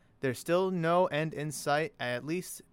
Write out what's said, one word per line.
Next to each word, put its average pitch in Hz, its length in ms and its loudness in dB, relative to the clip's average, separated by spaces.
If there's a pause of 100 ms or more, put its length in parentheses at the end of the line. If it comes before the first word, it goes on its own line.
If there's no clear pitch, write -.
(180)
There's 127 200 0
still 185 320 2
no 175 340 4
end 156 280 0
in 147 200 -4
sight, 147 480 0
at 123 240 -2
least 175 460 -6